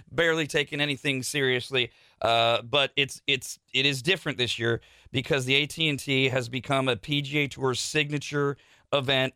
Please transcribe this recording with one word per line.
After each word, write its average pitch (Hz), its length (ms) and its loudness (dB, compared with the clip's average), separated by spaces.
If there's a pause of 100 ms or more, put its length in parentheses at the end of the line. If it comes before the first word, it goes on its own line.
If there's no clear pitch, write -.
(120)
barely 160 360 2
taking 147 340 -2
anything 139 420 -2
seriously. 127 680 0 (300)
Uh, 117 400 4
but 135 340 0
it's, 139 320 -2
it's, 135 320 -2 (140)
it 131 120 2
is 139 160 0
different 151 360 -2
this 120 200 -2
year 117 240 0 (300)
because 131 340 0
the 131 100 4
A 147 100 4
T 160 240 -2
and 139 100 0
T 135 300 2
has 123 200 -2
become 131 380 -2
a 123 80 2
P 143 260 -4
G 143 180 -4
A 143 80 0
Tour 131 260 -2
signature 143 840 -2 (360)
event, 131 420 2